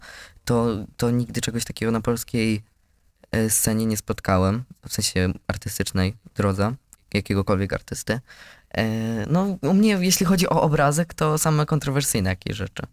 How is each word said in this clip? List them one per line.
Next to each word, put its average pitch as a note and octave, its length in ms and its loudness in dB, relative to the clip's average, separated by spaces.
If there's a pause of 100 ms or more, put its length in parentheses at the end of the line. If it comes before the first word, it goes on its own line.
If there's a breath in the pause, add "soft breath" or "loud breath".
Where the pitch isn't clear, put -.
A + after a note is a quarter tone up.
(460 loud breath)
to, A#2+ 220 2 (300)
to A#2+ 140 2
nigdy A#2+ 300 -2
czegoś A2+ 240 -4
takiego - 260 -4
na A2+ 100 0
polskiej, A2+ 600 0 (680)
e, A2+ 180 2
scenie A2 360 2
nie A2 120 0
spotkałem, G2 640 0 (240)
w - 60 -8
sensie F#2 400 0 (140)
artystycznej G2 680 -2 (180)
drodze G2+ 400 0 (380)
jakiegokolwiek G2 600 0
artysty. - 460 -4 (580 loud breath)
E, A2 480 -2
no, F#3 360 0
u D3+ 120 2
mnie, G#3 280 4
jeśli F#3 240 2
chodzi F3 240 4
o E3 120 2
obrazek, D3+ 520 2
to D#3 240 0
same D3+ 280 2
kontrowersyjne C3+ 640 0
jakieś G2+ 280 -4
rzeczy. - 360 -8